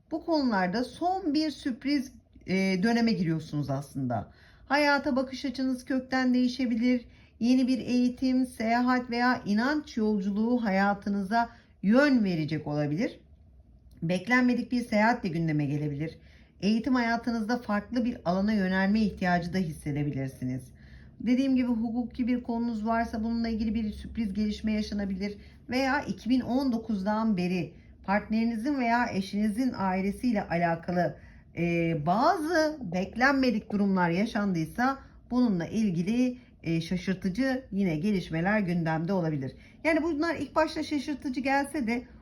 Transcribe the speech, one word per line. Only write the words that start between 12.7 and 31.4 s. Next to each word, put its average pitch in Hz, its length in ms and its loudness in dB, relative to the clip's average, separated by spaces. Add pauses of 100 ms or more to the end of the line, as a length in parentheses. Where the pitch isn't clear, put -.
Beklenmedik 240 720 2
bir 240 100 0
seyahat 226 420 2
de 208 40 -2
gündeme 156 380 0
gelebilir. 147 520 -4 (440)
Eğitim 226 340 2
hayatınızda 233 640 0
farklı 220 480 -2
bir 247 200 -4
alana 190 280 2
yönelme 190 480 2
ihtiyacı 175 520 0
da 185 40 0
hissedebilirsiniz. 139 1040 -4 (580)
Dediğim 254 360 2
gibi 254 120 2
hukuki 233 600 -2
bir 240 160 0
konunuz 233 420 -4
varsa 226 380 0
bununla 233 260 -2
ilgili 220 260 -2
bir 214 160 -2
sürpriz 214 420 -6
gelişme 214 400 -2
yaşanabilir. 202 640 -4 (320)
Veya 262 320 0
iki - 280 -6
bin 254 120 4
on 254 300 0
dokuzdan 214 640 0
beri 180 360 0 (320)
partnerinizin 226 760 0
veya 240 340 2
eşinizin 208 640 0
ailesiyle 196 720 0
alakalı, 170 720 0 (400)